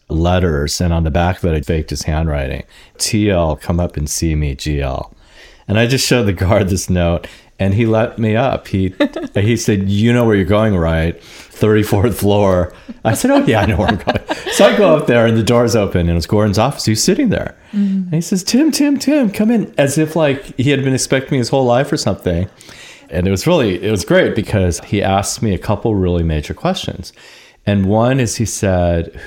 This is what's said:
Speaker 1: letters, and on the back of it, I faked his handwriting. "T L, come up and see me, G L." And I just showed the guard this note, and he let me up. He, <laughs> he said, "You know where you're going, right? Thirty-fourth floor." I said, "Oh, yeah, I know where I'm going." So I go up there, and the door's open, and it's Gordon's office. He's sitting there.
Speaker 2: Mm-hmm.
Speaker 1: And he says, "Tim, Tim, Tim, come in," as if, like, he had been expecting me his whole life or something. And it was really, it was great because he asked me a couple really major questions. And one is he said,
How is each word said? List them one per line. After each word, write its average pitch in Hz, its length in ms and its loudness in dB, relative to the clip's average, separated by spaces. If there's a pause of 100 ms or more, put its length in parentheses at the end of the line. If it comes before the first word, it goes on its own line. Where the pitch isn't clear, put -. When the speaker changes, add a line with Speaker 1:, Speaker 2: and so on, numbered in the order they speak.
Speaker 1:
letters, 82 720 0
and 87 120 0
on 82 100 0
the 78 80 0
back 87 280 0
of - 80 -6
it, 82 100 0
I 76 40 -2
faked 80 300 -4
his 71 120 -8
handwriting. 78 600 -4 (360)
"T 104 300 0
L, 85 280 0
come 87 240 -4
up 87 160 -4
and 73 120 -4
see 80 280 -2
me, 73 180 -2
G 71 260 -4
L." 65 320 -6 (540)
And 107 140 0
I 120 60 2
just 127 200 0
showed 123 180 2
the 101 80 0
guard 95 360 2
this 92 220 -2
note, 87 360 0 (320)
and 98 160 0
he 117 120 2
let 110 320 0
me 110 180 0
up. 127 320 -2
He, 95 260 -2 (200)
<laughs> 330 200 -8
he 110 220 2
said, 98 320 0
"You 104 240 2
know 120 120 2
where 110 120 4
you're 95 80 2
going, 104 320 2
right? 82 460 0
Thirty-fourth 107 960 0
floor." 98 560 2 (300)
I 110 100 0
said, - 160 0
"Oh, 277 160 4
yeah, 107 160 2
I - 40 0
know 104 100 0
where 104 120 0
I'm 214 80 0
going." - 240 -4 (320)
So 302 140 6
I 233 100 2
go 180 200 4
up 147 100 -2
there, 117 200 4
and 113 100 2
the 113 60 2
door's 117 320 2
open, 95 340 0
and 85 80 2
it's 85 100 -2
Gordon's 104 320 2
office. 127 260 0
He's 110 180 0
sitting 226 280 0
there. - 260 -4 (160)
Speaker 2:
Mm-hmm. 196 320 0
Speaker 1:
And 180 100 -6
he 160 60 0
says, 185 240 -4
"Tim, 294 260 2
Tim, 285 280 0
Tim, 269 320 0
come 214 200 0
in," 226 280 0
as 139 200 0
if, 156 160 0
like, 147 440 -2
he 139 120 2
had 135 140 0
been 131 100 0
expecting 131 380 -2
me 143 60 2
his 120 100 -2
whole 135 160 0
life 123 280 2
or 156 40 0
something. 95 520 -2 (600)
And 175 180 -2
it - 20 0
was 190 160 -2
really, 123 360 2
it 101 80 -2
was 107 160 -2
great 165 280 2
because 92 460 0
he 101 220 -2
asked 95 400 -2
me 110 100 0
a 87 60 -2
couple 110 360 -2
really 87 280 0
major 80 320 -2
questions. - 580 -6 (540)
And 101 200 2
one 117 320 2
is 120 180 -2
he 113 100 -2
said, 87 680 0 (120)